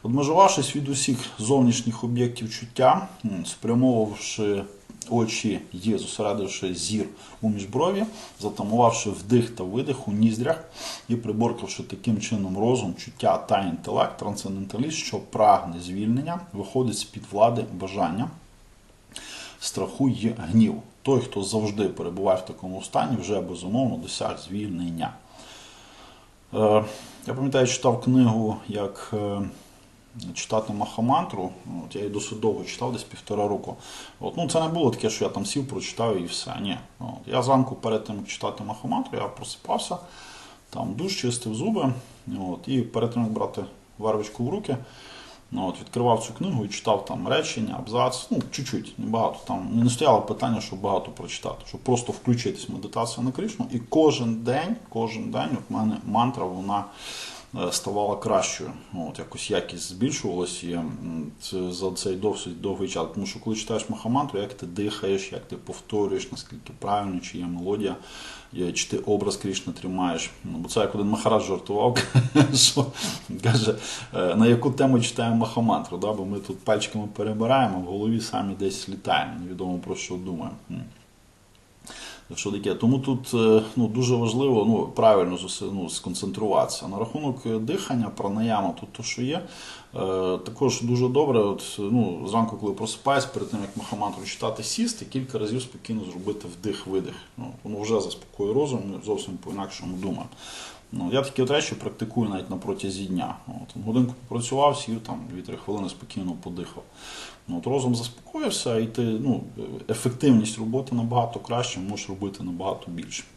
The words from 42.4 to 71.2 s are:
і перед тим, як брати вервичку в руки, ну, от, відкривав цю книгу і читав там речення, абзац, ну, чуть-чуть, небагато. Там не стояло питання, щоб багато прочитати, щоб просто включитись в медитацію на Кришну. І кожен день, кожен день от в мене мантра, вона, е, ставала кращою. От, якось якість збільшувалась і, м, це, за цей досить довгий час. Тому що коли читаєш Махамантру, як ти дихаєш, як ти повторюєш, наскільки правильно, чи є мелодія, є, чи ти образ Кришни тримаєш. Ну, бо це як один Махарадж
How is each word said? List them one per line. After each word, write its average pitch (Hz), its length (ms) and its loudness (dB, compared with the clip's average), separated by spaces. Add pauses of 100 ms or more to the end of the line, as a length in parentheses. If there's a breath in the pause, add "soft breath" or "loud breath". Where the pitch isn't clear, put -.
і 135 140 2
перед 117 320 0
тим, 120 100 2
як 110 80 0
брати 101 320 -2 (340)
вервичку 107 460 0
в 123 60 0
руки, 180 280 -2 (760 loud breath)
ну, 95 160 -2
от, 90 120 -6
відкривав 120 440 2
цю - 100 -8
книгу 160 320 0
і - 20 -6
читав - 380 0
там 87 220 -6
речення, 135 520 0
абзац, 123 520 0
ну, 165 100 0 (100)
чуть-чуть, - 460 -4
небагато. 113 400 0 (100)
Там - 220 -4 (140)
не 123 60 8
стояло 160 320 6
питання, 113 400 0
щоб 95 200 -8
багато 95 300 0
прочитати, - 560 -8
щоб - 140 -12
просто 120 300 2
включитись - 580 0
в - 40 -6
медитацію 113 520 -4
на 131 60 2
Кришну. 190 400 -4
І 120 80 -2
кожен 123 560 4
день, 135 400 0 (140)
кожен 110 420 -4
день - 220 -2
от - 160 -6
в 107 40 -4
мене 107 320 0
мантра, 113 400 2
вона, 98 400 -2 (720 loud breath)
е, 90 160 -2
ставала 101 440 0
кращою. 98 560 0 (220)
От, 82 260 -8
якось - 320 -8
якість 87 380 -2
збільшувалась 92 760 -2
і, 85 80 -4
м, 82 600 -6 (100)
це, 90 300 -4
за 92 200 -2
цей 90 240 -2
досить 92 460 -2
довгий 95 280 -2
час. 85 240 -2
Тому 98 120 -4
що - 140 -8
коли 110 160 -2
читаєш 107 340 -4
Махамантру, 120 500 0
як 104 140 -4
ти - 120 -10
дихаєш, 98 640 -2
як 92 160 -10
ти - 80 -10
повторюєш, - 760 -2
наскільки - 480 -14
правильно, 101 400 0
чи - 180 -10
є 87 80 -4
мелодія, 92 500 -2 (580 loud breath)
є, 87 180 -2
чи - 180 -4
ти 107 80 -2
образ 101 400 2
Кришни 95 360 -4
тримаєш. 92 580 -2 (120)
Ну, 82 140 -8
бо 85 120 -6
це - 100 0
як 101 160 2
один 104 120 0
Махарадж 110 360 4